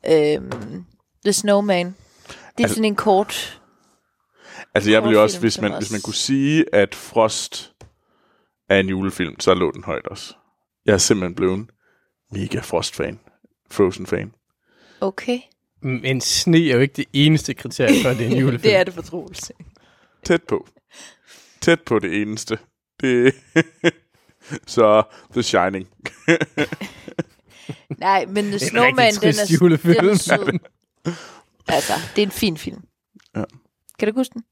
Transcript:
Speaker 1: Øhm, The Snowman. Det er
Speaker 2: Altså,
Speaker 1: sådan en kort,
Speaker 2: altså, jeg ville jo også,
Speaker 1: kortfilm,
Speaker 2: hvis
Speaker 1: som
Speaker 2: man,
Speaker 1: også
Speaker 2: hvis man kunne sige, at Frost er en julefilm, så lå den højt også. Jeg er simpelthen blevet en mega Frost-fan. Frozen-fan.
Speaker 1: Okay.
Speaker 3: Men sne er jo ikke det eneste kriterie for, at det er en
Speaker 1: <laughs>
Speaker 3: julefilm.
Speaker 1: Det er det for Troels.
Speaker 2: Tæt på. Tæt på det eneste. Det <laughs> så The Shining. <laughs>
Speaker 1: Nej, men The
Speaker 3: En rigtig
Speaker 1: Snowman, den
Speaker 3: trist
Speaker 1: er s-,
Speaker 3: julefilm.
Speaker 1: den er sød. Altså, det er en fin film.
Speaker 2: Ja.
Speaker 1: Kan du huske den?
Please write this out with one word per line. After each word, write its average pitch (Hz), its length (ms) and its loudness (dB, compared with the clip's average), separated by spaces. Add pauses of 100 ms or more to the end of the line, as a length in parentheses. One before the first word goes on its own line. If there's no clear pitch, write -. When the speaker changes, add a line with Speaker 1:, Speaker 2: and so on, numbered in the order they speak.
(100)
Speaker 1:
Øhm, 147 720 -2 (400)
The 202 80 2
Snowman. 202 540 0
Det 185 80 -12 (400)
er - 40 -20 (200)
Speaker 2:
Altså, 220 160 0
Speaker 1:
sådan 220 100 -2
en 208 120 0
kort, - 680 0 (1120)
Speaker 2:
altså, 104 160 2
jeg 110 120 6
ville 110 140 4
jo 104 60 8
også, 104 140 4
Speaker 1:
kortfilm, 92 80 -4
Speaker 2:
hvis 107 100 2
Speaker 1:
som 104 100 -6
Speaker 2:
man, 101 80 -2
Speaker 1:
også 104 160 -6
Speaker 2:
hvis 107 40 -8
man 104 80 -6
kunne 107 140 -10
sige, 139 500 0 (100)
at 101 200 2
Frost - 800 -2 (960)
er 98 100 4
en 95 80 0
julefilm, 95 520 -4
så 92 140 4
lå 90 180 0
den - 120 -16
højt - 220 -8
også. - 280 -14 (520)
Jeg 107 60 4
er 95 60 4
simpelthen 92 360 0
blevet 92 240 0
en 110 120 -12 (640)
mega 104 280 -6
Frost-fan. - 600 -6 (500)
Frozen-fan. 98 640 -2 (680)
Speaker 1:
Okay. 240 380 -6 (440)
Speaker 3:
Men 131 380 -4
sne - 380 2 (120)
er 127 40 4
jo 120 60 4
ikke 139 160 0
det 143 160 -6
eneste 147 420 2
kriterie - 480 0
for, - 80 0
at 135 80 -2
det 117 80 -2
er 123 40 -2
en - 100 0
Speaker 1:
<laughs> - 20 2
Speaker 3:
julefilm. 135 200 0
Speaker 1:
Det 214 140 4
er 185 80 4
det 185 100 -8
for 165 80 -12
Troels. 180 500 -12 (720)
Speaker 2:
Tæt - 180 0
på. - 260 -6 (920)
Tæt 165 220 2
på 113 160 0
det 101 240 -2
eneste. 107 360 -8 (420)
Det 127 340 2 (640)
<laughs> - 680 -18
så 107 360 4 (300)
The 123 100 -2
Shining. 95 460 -2
<laughs> - 80 -20 (2000)
Speaker 1:
Nej, 190 280 0
men 208 180 -4
The - 0 -
Speaker 3:
En 202 80 -6
rigtig 196 160 -4
Speaker 1:
Snowman, 240 440 2
den - 80 -2
Speaker 3:
trist 170 220 2
Speaker 1:
er - 40 0
s-, 160 160 2
Speaker 3:
julefilm. 170 380 4
Speaker 1:
den 180 80 2
er 214 60 4
sød. 135 440 0 (1120)
Altså, 160 240 -2 (240)
det 208 60 2
er 208 40 2
en 190 60 -8
fin 180 240 -2
film. - 260 -14 (540)
Speaker 2:
Ja. 104 80 -6 (540)
Speaker 1:
Kan 214 100 -2
du 214 60 -6
huske 254 200 -4
den? 233 180 -14